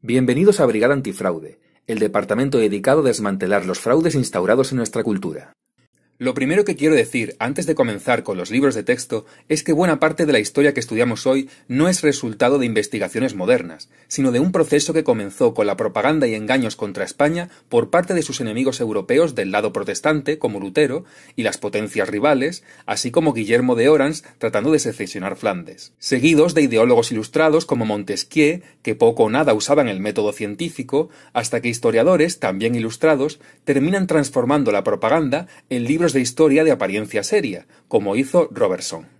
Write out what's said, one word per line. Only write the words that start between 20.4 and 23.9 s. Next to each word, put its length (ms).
Lutero, 440
y 60
las 160
potencias 500
rivales, 560
así 240
como 240
Guillermo 420
de 140